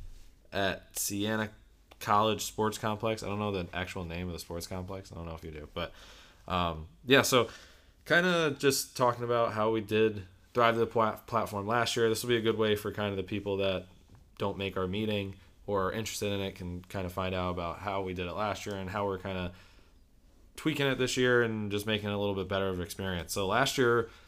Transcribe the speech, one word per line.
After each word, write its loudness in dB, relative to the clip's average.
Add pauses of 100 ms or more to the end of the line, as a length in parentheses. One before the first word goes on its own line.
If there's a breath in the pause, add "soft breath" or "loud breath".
(540 soft breath)
at 0 (140)
Siena -2 (500)
College 4
Sports -2
Complex. -2
I -8
don't -4
know -2
the -2
actual -6
name -6
of -6
the -8
sports -8
complex. -8
I -14
don't -10
know -8
if -14
you -10
do, -12
but, -6 (560 loud breath)
um, -2 (200)
yeah, 8
so 4 (560 loud breath)
kinda 2
just 2
talking 2
about 2
how 2
we 2
did 2 (300)
Thrive 6
to 2
the 4
Pla-, 2
Platform -2
last 2
year. 6
This 2
will -2
be 4
a -2
good 2
way 4
for -4
kinda -2
the -2
people -4
that 0 (500)
don't -4
make -4
our 0
meeting -2 (320 soft breath)
or 0
are -2
interested -4
in -2
it -4
can -8
kinda -4
find -2
out 0
about -4
how -2
we -4
did -4
it -6
last -2
year -6
and -6
how -2
we're -2
kinda -4 (1040 loud breath)
tweaking 0
it 2
this 0
year 6
and -2
just -2
making 0
it 2
a 0
little 0
bit -2
better 2
of -2
an -2
experience. -4
So -2
last 2
year, 4 (180 loud breath)